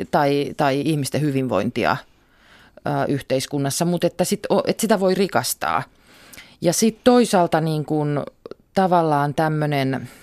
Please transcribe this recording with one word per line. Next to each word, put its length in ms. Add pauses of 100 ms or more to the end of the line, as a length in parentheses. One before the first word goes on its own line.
(100)
tai, 460
tai 280
ihmisten 360
hyvinvointia, 760 (800)
ö, 320
yhteiskunnassa, 760
mut 200
että 200
sit 240
o-, 180
et 140
sitä 200
voi 140
rikastaa. 680 (800)
Ja 120
sit 320
toisaalta 560
niin 240
kuin 360 (540)
tavallaan 600
tämmönen, 720 (140)